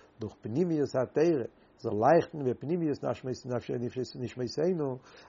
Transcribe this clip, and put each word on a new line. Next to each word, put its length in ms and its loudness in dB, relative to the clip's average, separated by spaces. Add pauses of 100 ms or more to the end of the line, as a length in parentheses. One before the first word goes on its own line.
(200)
דורך 220 -6
פנימיות 540 0
התורה, 500 2 (340)
זאל 140 -2
לייכטן, 480 4
ווי 120 0
פנימיות 500 -2
נשמות, 420 -4
נפש, 260 -4
נפש, 440 -4
נשמותינו, 800 -2 (320)